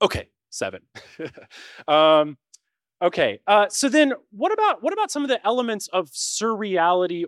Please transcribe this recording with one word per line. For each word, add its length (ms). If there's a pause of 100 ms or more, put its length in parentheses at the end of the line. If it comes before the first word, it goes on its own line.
Okay, 280 (200)
seven." 340 (340)
<laughs> 720
Um, 500 (640)
okay, 460
uh, 220
so 200
then 220 (180)
what 220
about, 320
what 80
about 180
some 140
of 60
the 180
elements 400
of 240
surreality 1160